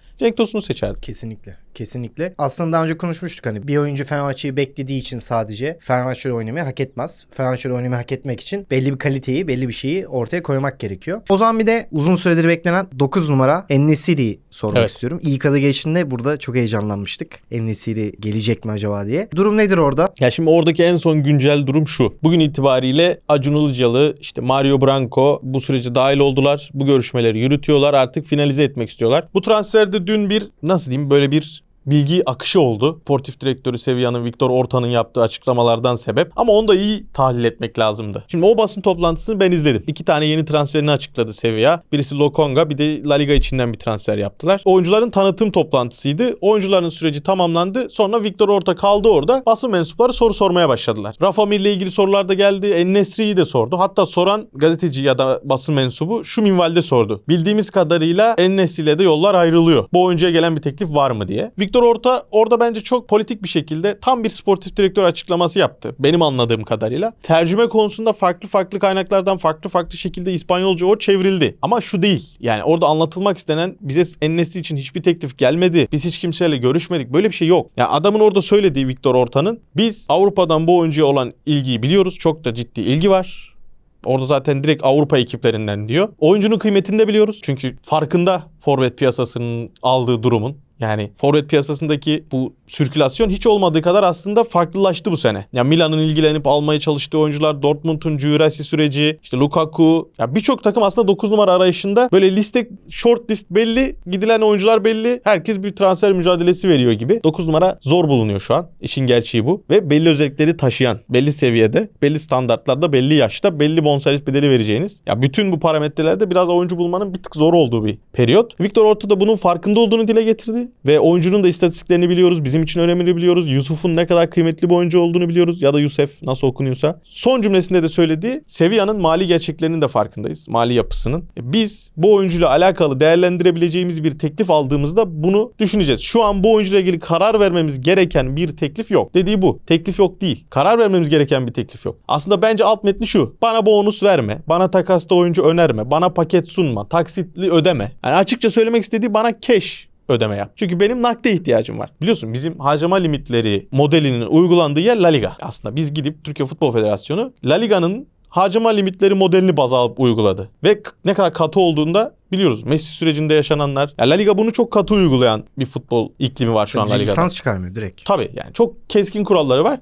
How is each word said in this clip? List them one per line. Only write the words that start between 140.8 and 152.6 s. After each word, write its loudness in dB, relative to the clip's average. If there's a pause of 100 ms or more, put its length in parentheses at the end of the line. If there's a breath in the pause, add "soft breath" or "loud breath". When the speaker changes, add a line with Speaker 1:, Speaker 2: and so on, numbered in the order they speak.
Speaker 1:
gereken 2
bir -10
teklif -10
yok. -8 (100)
Aslında 0
bence 2
alt 2
metni -2
şu. 0
Bana 0
bonus 2
verme. 2
Bana 2
takasta 2
oyuncu 2
önerme. 2
Bana 2
paket 0
sunma. -2
Taksitli -4
ödeme. 0 (140)
Yani 0
açıkça 0
söylemek 2
istediği -4
bana 0
cash -2 (220)
ödeme 0
yap. -8
Çünkü -4
benim 0
nakde 0
ihtiyacım -2
var. -10 (100)
Biliyorsun -2
bizim -8
harcama 0